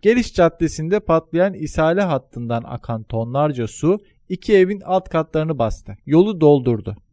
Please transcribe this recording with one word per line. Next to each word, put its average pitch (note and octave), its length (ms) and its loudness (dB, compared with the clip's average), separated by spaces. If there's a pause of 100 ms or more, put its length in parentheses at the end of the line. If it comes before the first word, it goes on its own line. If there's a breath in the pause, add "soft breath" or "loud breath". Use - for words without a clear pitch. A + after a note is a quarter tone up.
Geliş A#3 320 2
Caddesi'nde E3 640 0
patlayan E3+ 540 0
isale E3 480 -2
hattından A#2+ 640 -4
akan A#2+ 360 -8
tonlarca A#2+ 640 -4
su E3+ 300 -2 (300 soft breath)
iki G3 280 0
evin F#3+ 240 2
alt F#3 280 -2
katlarını D#3+ 500 -4
bastı. G#2+ 380 -4 (100)
Yolu F3+ 340 2
doldurdu. B2 560 2 (160)